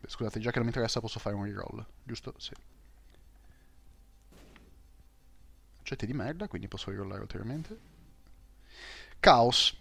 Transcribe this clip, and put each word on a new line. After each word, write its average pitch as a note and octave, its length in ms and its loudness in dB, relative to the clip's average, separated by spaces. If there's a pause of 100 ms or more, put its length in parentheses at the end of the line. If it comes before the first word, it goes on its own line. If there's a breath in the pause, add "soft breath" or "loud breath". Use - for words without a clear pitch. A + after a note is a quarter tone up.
Beh, - 100 -14
scusate, A2+ 280 -4
già A2+ 120 0
che - 60 0
non A#2 100 2
mi A#2 60 0
interessa A#2 280 0
posso A2 180 -8
fare G#2 160 -4
un G2+ 100 -2
reroll, G#2 420 -8 (160)
giusto? - 340 -12
Sì. - 160 -12 (3250 soft breath)
Oggetti - 240 -6
di A2 80 -4
merda, D3+ 340 -4
quindi G2+ 220 -8
posso - 220 -8
rirollare G2 320 -6
ulteriormente. B2+ 560 -8 (1400 loud breath)
Chaos. B2 640 8